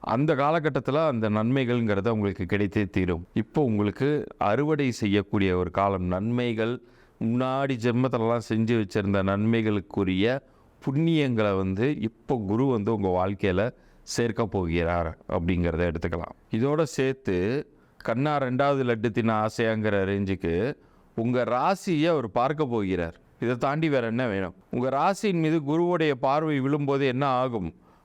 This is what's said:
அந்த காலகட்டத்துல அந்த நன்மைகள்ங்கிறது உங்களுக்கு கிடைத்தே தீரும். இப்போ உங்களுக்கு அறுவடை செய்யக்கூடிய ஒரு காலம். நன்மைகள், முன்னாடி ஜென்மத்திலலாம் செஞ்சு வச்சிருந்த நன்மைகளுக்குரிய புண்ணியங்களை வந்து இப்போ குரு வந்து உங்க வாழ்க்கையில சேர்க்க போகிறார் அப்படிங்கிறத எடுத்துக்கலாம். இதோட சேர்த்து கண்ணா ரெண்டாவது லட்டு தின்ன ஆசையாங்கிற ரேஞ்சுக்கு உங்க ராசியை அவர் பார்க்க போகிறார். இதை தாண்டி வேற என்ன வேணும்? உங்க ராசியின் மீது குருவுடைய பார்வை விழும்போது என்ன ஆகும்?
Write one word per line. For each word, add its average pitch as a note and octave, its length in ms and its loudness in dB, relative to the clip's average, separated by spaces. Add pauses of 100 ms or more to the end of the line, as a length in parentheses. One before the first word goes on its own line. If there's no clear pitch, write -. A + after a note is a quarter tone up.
அந்த D3 340 0
காலகட்டத்துல C#3+ 720 0
அந்த A2+ 240 0
நன்மைகள்ங்கிறது A2+ 800 0
உங்களுக்கு G2+ 400 0
கிடைத்தே G2+ 420 0
தீரும். F2+ 420 0
இப்போ B2 300 -2
உங்களுக்கு A#2 640 0 (120)
அறுவடை C#3 540 2
செய்யக்கூடிய G2+ 640 2
ஒரு F2+ 140 0
காலம். G2 340 2
நன்மைகள், A2+ 760 -2 (440)
முன்னாடி C3 580 0
ஜென்மத்திலலாம் A#2+ 640 2
செஞ்சு A2+ 360 2
வச்சிருந்த G2 380 0
நன்மைகளுக்குரிய G#2 1160 0 (460)
புண்ணியங்களை C3+ 720 2
வந்து F#2+ 440 0
இப்போ A2 360 -4 (100)
குரு A2+ 200 2
வந்து A2+ 280 0
உங்க G2+ 140 0
வாழ்க்கையில F#2+ 640 0 (280)
சேர்க்க A#2 440 -2
போகிறார் E2+ 720 0 (100)
அப்படிங்கிறத F2 600 0
எடுத்துக்கலாம். E2+ 680 -6
இதோட C#3+ 260 0
சேர்த்து C3 840 -2 (300)
கண்ணா C#3+ 440 -2
ரெண்டாவது C3+ 420 0
லட்டு A#2 280 0
தின்ன A2 360 0
ஆசையாங்கிற G#2+ 580 0
ரேஞ்சுக்கு F#2+ 720 0 (380)
உங்க A#2+ 300 0
ராசியை D3+ 640 0
அவர் C#3+ 240 0
பார்க்க C#3 360 0
போகிறார். F#2 540 -2 (200)
இதை B2 160 0
தாண்டி D3 320 0
வேற B2+ 180 0
என்ன A#2 200 -2
வேணும்? F#2+ 280 -2 (160)
உங்க B2 180 -2
ராசியின் F3 520 0
மீது D#3+ 200 2
குருவுடைய D#3+ 500 0
பார்வை C#3+ 500 0
விழும்போது C#3 460 0
என்ன C3 200 0
ஆகும்? B2 480 -2 (300)